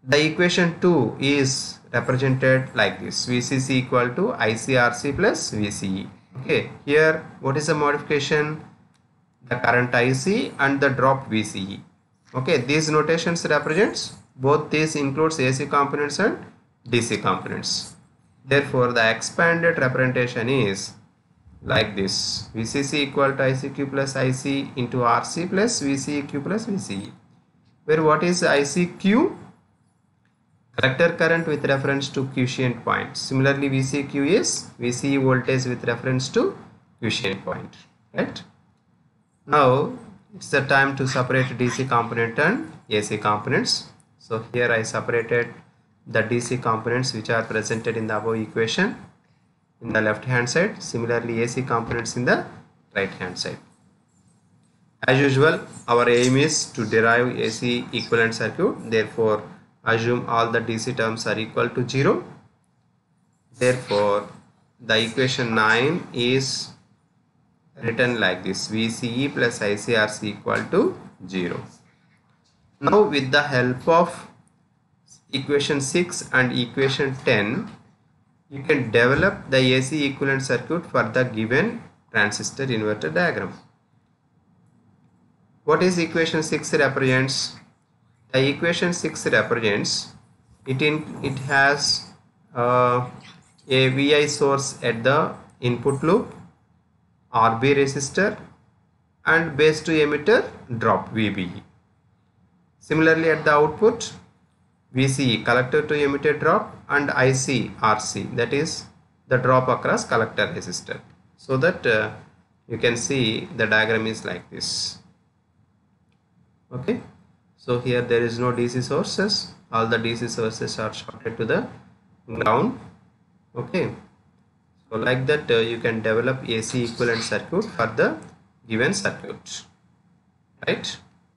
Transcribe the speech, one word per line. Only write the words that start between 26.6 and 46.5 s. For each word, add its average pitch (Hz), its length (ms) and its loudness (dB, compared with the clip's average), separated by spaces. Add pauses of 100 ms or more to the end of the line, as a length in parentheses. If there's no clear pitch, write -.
V 196 120 -4
C - 180 -6
E. 98 160 -10 (760)
Where 156 180 4
what 156 200 4
is 175 200 2
I 143 200 4
C 175 220 0
Q? 220 520 2 (1400)
Collector 165 360 2
current 165 320 2
with 143 180 -2
reference 139 440 0
to 131 180 -4
quiescent 127 580 -2
point. 98 320 -2
Similarly, 139 500 0
V 135 140 0
C 139 220 -2
Q 139 220 -2
is - 520 0
V 120 140 -2
C 139 240 -2
E - 20 4
voltage 131 480 2
with 123 200 -6
reference 127 440 -2
to 330 260 2 (440)
quiescent 98 440 -4
point, 87 320 -10 (380)
right? - 300 -6 (1040)
Now, 139 460 4 (420)
it's - 160 -12
the 143 100 4
time 139 360 2
to 131 100 -2
separate 131 500 0
D 123 120 2
C 131 160 -4
component 117 520 0
and 190 340 0 (200)
A 104 100 2
C 110 160 -4
components. 127 720 -2 (320)
So 113 340 -8
here 120 180 2
I 110 120 2
separated 117 680 -2 (540)
the 113 160 0
D 117 180 0
C 123 180 -4